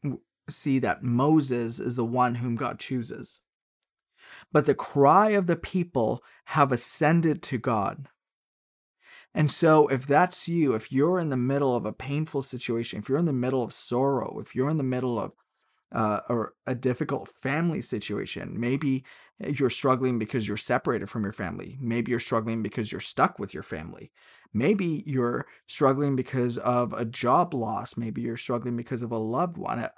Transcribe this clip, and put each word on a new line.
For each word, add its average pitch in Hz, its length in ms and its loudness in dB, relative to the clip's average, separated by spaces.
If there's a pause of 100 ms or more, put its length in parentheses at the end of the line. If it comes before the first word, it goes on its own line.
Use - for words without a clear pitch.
w-, 131 200 -6 (260)
see 135 300 0
that 123 240 0
Moses 127 760 2
is 123 180 -2
the 123 80 0
one 123 320 2
whom 120 200 -2
God 113 220 -6
chooses. 120 600 -8 (1120)
But 151 140 4
the 147 100 4
cry 165 560 6
of 202 160 2
the 170 100 2
people 127 680 -2 (220)
have 139 260 4
ascended 156 720 2
to - 160 -4
God. 113 500 -2 (1300)
And 151 160 2
so 156 380 6
if 131 180 -2
that's 160 420 2
you, 165 240 2
if 110 180 -4
you're 156 280 2
in 165 100 -2
the 131 80 -2
middle 131 400 2
of 117 80 -2
a 107 80 -4
painful 143 500 -4
situation, 120 560 -4
if 104 100 -10
you're 131 100 2
in 170 80 2
the 147 80 0
middle 127 280 0
of 110 120 -6
sorrow, 131 680 -2
if - 140 -16
you're 135 160 0
in 156 80 0
the 143 40 0
middle 127 380 0
of - 120 -6 (600)
uh, 107 360 0
or 117 260 -2 (120)
a 131 80 -2
difficult 127 540 -2
family 156 520 -2
situation. 101 760 -6
Maybe 131 460 0 (340)
you're 135 320 0
struggling 127 480 2
because 110 280 -2
you're 104 100 -4
separated 120 520 -2
from 110 160 -4
your 95 80 -2
family. 92 480 -8
Maybe 120 300 -2
you're 117 100 0
struggling 113 420 -2
because 104 300 -4
you're - 80 -8
stuck - 380 0
with - 160 -10
your - 80 -10
family. - 500 -12 (400)
Maybe 165 540 2
you're 127 400 0 (200)
struggling 139 500 2
because 123 420 0
of 123 340 0
a 110 120 -4
job 131 500 2
loss. 110 420 -4
Maybe 117 260 -6
you're 117 140 -4
struggling 120 400 -4
because 120 260 -6
of 117 100 -6
a 113 60 -2
loved 131 380 -2
one. - 220 -6
I, 120 200 -6